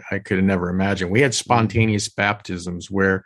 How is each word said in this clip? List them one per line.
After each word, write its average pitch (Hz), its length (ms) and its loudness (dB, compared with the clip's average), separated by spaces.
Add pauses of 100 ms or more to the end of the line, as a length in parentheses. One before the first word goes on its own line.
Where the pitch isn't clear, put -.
(100)
I 98 80 -4
could 98 180 -4
have 95 80 2
never 92 240 2
imagined. 92 420 -2
We 110 120 4
had 135 100 2
spontaneous 110 720 0
baptisms 90 840 -4
where 95 360 0